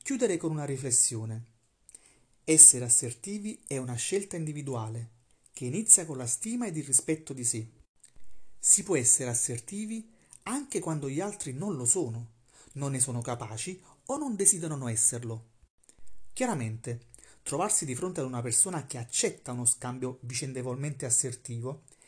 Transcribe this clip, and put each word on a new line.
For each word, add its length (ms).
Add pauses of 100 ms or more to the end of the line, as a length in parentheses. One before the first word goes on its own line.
chiudere 340
con 140
una 160
riflessione. 800 (960)
Essere 400
assertivi 840
è 120
una 160
scelta 420
individuale, 760 (420)
che 100
inizia 400
con 140
la 80
stima 400
ed 100
il 80
rispetto 480
di 120
sé. 220 (920)
Si 240
può 120
essere 360
assertivi 760 (360)
anche 380
quando 280
gli 120
altri 340
non 220
lo 100
sono, 460 (400)
non 200
ne 80
sono 220
capaci 600 (220)
o 140
non 180
desiderano 500
esserlo. 680 (800)
Chiaramente, 760 (340)
trovarsi 420
di 100
fronte 260
ad 60
una 160
persona 440
che 120
accetta 540
uno 120
scambio 580
vicendevolmente 840
assertivo 760 (240)